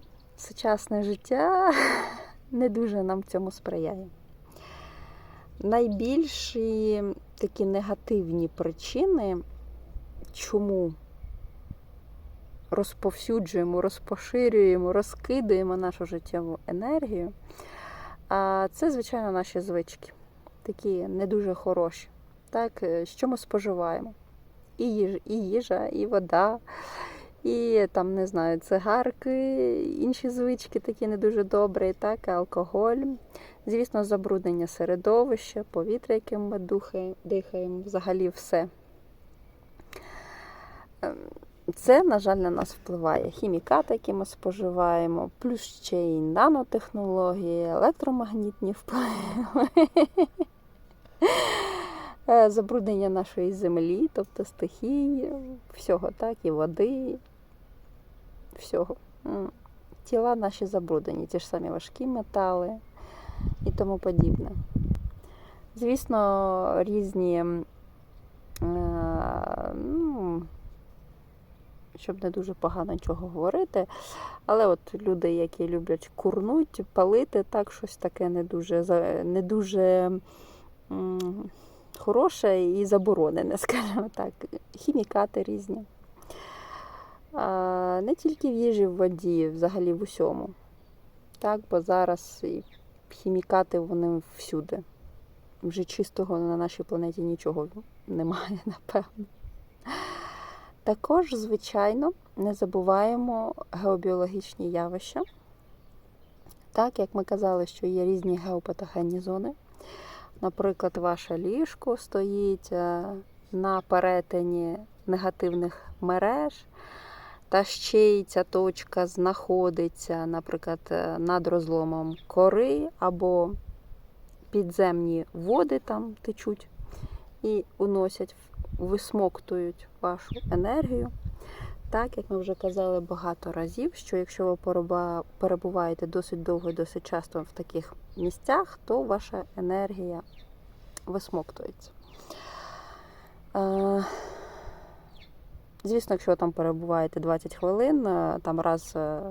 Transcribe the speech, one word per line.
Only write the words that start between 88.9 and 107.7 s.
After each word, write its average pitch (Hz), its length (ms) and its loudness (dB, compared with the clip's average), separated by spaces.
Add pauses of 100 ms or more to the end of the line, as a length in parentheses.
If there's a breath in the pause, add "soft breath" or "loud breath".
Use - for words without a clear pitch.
воді, 170 520 2
взагалі 175 440 2
в 175 100 -2
усьому. - 480 -2 (880)
Так, 214 220 0 (100)
бо 175 100 4
зараз 180 640 2
і 170 220 -6 (460)
хімікати, 185 680 0
вони 170 440 0 (140)
всюди. - 460 -6 (800)
Вже 175 220 -4
чистого 185 540 -2
на 170 180 0
нашій 170 260 -4
планеті 170 400 -4
нічого 165 460 -2 (380)
немає, 180 560 -4
<laughs> - 40 -8
напевно. 208 580 -4 (1600 loud breath)
Також, 294 500 2
звичайно, 220 760 0 (240)
не 202 180 0
забуваємо 220 1000 2 (180)
геобіологічні 185 1000 -2
явища. 175 520 -4 (1500)
Так, 240 260 2
як 196 160 -2
ми 196 100 0
казали, 190 420 0
що - 200 -8